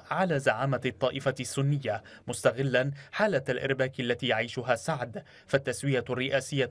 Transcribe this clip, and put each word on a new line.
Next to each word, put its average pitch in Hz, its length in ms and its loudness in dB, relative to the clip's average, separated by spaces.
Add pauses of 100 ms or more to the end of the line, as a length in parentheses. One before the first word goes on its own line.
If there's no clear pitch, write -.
(120)
على 165 280 2
زعامة 127 460 2
الطائفة 131 540 0
السنية، 139 640 0 (240)
مستغلاً 127 640 2 (200)
حالة 190 380 2
الإرباك 131 500 -2
التي 120 280 0
يعيشها 117 480 0
سعد، 120 480 -4 (240)
فالتسوية 135 640 0
الرئاسية 131 600 0